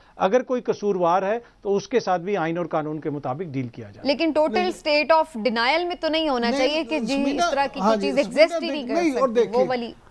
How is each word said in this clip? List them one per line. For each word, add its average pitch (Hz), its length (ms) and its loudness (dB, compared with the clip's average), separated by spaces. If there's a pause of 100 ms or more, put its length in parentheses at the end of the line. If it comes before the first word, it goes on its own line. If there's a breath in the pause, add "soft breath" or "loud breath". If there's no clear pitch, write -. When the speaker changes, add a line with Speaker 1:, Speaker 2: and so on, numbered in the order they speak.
(180 soft breath)
Speaker 1:
अगर 208 240 2
कोई 247 200 -4
कसूरवार 190 640 0
है 233 180 -2 (200 soft breath)
तो 208 60 -4
उसके 202 300 0
साथ 180 200 0
भी 196 160 -4
आइन 165 220 -2
और 170 100 -2
कानून 156 320 -2
के 156 100 -6
मुताबिक 143 420 -6
डील 127 160 -4
किया 107 240 -14
जाए। - 140 -20
Speaker 2:
लेकिन 294 260 0
टोटल 311 300 2
Speaker 3:
नहीं। 359 100 0
Speaker 2:
state 294 480 0
of 311 80 2 (100)
denial 247 500 0
में 349 80 -4
तो 320 140 -2
नहीं 311 200 0
होना 240 200 0
Speaker 3:
नहीं, 269 100 0
Speaker 2:
चाहिए 294 240 0
कि 302 160 -4
जी, 240 140 -2
Speaker 3:
सुमीना, 277 320 0
Speaker 2:
इस 330 60 0
तरह 277 160 0
की 277 120 -8
Speaker 3:
हाँ 208 100 2
Speaker 2:
कोई 220 80 4
Speaker 3:
जी, 202 100 -2
Speaker 2:
चीज़ 269 180 2
Speaker 3:
सुमीना, 269 180 4
Speaker 2:
एग्जिस्ट 330 200 0
ही 339 60 -2
नहीं 277 160 -4
Speaker 3:
देख-, 247 100 -2
Speaker 2:
कर 349 60 0
Speaker 3:
नहीं, 311 120 2
और 240 60 -2
Speaker 2:
सकती, 240 220 2
वो 202 60 2
Speaker 3:
देखिए, 247 180 2
Speaker 2:
वाली। 240 280 -4 (180)